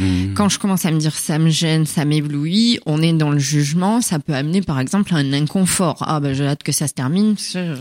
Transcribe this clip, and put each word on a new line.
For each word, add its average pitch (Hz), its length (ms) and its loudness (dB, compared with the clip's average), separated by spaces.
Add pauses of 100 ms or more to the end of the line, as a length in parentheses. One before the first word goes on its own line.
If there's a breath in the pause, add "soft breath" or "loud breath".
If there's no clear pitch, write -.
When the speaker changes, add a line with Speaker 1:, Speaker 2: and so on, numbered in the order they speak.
Speaker 1:
Mmh. 92 340 0
Speaker 2:
Quand 101 140 2
je - 100 -2
commence 185 280 -2
à 160 40 0
me 156 80 2
dire 151 160 -2
ça 156 240 -2
me 160 120 4
gêne, 160 340 2
ça 147 220 -2
m'éblouit, 156 800 0
on 156 160 0
est 165 100 4
dans 156 160 2
le 143 100 2
jugement, 151 640 2
ça 165 180 -2
peut 147 140 -4
amener 151 300 0
par 139 180 -2
exemple 185 340 0
à 156 40 2
un 139 160 0
inconfort. 170 680 0
Ah 147 180 -2
ben 143 140 -2
j'ai 139 140 0
hâte 143 160 -2
que 151 100 -4
ça 147 160 -2
se - 60 -8
termine, 190 400 0
parce - 180 -8
que 175 280 -6